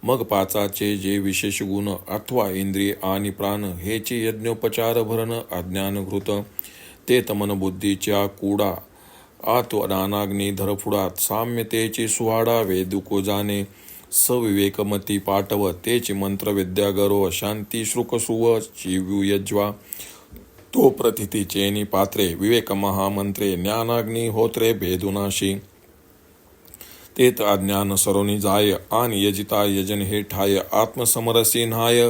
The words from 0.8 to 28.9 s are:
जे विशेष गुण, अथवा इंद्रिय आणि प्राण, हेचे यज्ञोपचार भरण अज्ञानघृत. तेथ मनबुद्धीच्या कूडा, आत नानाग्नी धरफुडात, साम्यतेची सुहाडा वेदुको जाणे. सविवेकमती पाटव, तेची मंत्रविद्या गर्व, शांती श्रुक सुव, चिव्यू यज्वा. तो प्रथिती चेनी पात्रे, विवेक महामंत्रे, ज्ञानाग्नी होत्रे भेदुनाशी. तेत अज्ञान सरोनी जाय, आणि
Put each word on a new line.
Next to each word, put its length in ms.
जे 220
विशेष 440
गुण, 260
अथवा 420
इंद्रिय 420
आणि 280
प्राण, 340
हेचे 600
यज्ञोपचार 760
भरण 300
अज्ञानघृत. 800
तेथ 240
मनबुद्धीच्या 960
कूडा, 480
आत 280
नानाग्नी 760
धरफुडात, 600
साम्यतेची 880
सुहाडा 520
वेदुको 600
जाणे. 440
सविवेकमती 1040
पाटव, 540
तेची 400
मंत्रविद्या 800
गर्व, 420
शांती 520
श्रुक 320
सुव, 440
चिव्यू 640
यज्वा. 480
तो 140
प्रथिती 560
चेनी 380
पात्रे, 520
विवेक 380
महामंत्रे, 840
ज्ञानाग्नी 720
होत्रे 440
भेदुनाशी. 800
तेत 220
अज्ञान 540
सरोनी 440
जाय, 340
आणि 540